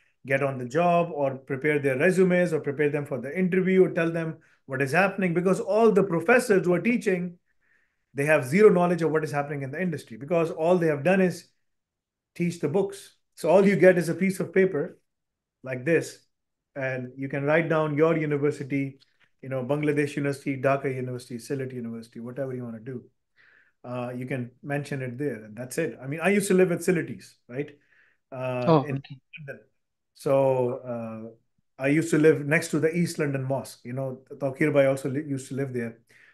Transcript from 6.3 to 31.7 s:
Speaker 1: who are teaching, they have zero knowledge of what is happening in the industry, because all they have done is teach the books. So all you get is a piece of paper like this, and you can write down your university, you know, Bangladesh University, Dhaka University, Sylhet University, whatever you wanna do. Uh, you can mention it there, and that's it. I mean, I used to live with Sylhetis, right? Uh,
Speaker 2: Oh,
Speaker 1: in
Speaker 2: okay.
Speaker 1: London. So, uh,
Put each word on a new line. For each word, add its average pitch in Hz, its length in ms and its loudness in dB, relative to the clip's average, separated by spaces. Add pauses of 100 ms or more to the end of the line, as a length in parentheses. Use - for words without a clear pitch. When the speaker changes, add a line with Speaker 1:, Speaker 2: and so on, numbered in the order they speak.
Speaker 1:
who 175 80 2
are 175 80 2
teaching, 180 580 -2 (760)
they 139 100 -2
have 151 200 4
zero 190 260 8
knowledge 175 320 2
of 156 100 2
what 156 100 0
is 151 80 -6
happening 143 320 -4
in 135 80 -8
the 151 100 -8
industry, 151 360 -6
because 165 340 -2
all 175 280 2
they 165 100 2
have 139 160 0
done 190 160 4
is 175 280 0 (840)
teach 175 260 -4
the 151 80 -2
books. 196 480 -4 (180)
So 160 160 -2
all 190 160 6
you 196 100 4
get 180 220 8
is 160 100 -2
a 160 60 0
piece 190 260 -2
of - 120 -6
paper 180 460 0 (640)
like 127 220 -8
this, - 420 0 (480)
and 131 420 -6
you 135 120 -8
can 139 160 -4
write 156 240 2
down 156 280 0
your 160 200 4
university, 143 840 -2 (440)
you 135 60 -14
know, 131 160 -6
Bangladesh 147 520 -2
University, 139 440 -6
Dhaka 135 320 0
University, 127 460 -10
Sylhet 131 340 -8
University, 117 460 -12
whatever 131 360 -8
you 123 100 -10
wanna 113 160 -12
do. 127 240 -12 (800)
Uh, 123 320 -8
you 127 100 -10
can 127 240 -8 (120)
mention 143 400 -6
it 123 140 -8
there, 123 280 -6
and 107 120 -18
that's 127 220 -10
it. 165 240 -4
I 131 60 -12
mean, 156 120 -8
I 175 100 2
used 202 180 2
to 190 60 4
live 185 160 4
with 170 100 -2
Sylhetis, - 540 -4 (140)
right? 139 220 -8 (600)
Uh, 127 340 -6
Speaker 2:
Oh, 160 220 6
Speaker 1:
in 135 80 -4
Speaker 2:
okay. 139 220 -12 (200)
Speaker 1:
London. 139 220 -16 (540)
So, 139 200 0 (580)
uh, 113 880 -14